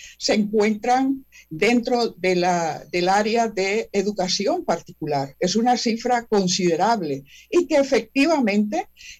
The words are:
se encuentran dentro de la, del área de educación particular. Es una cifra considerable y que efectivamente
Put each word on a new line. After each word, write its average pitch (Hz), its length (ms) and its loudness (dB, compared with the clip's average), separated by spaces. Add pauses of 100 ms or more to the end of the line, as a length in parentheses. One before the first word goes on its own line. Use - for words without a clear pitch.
(180)
se - 180 -2
encuentran 220 880 0 (240)
dentro 233 680 0
de 180 200 0
la, 175 540 0
del 180 180 0
área 220 400 2
de 202 420 -2
educación 202 720 -2
particular. 147 720 -4
Es 180 200 -2
una 247 180 2
cifra 233 500 -2
considerable 180 1000 0 (240)
y 349 180 2
que 311 80 0
efectivamente 269 1120 2 (320)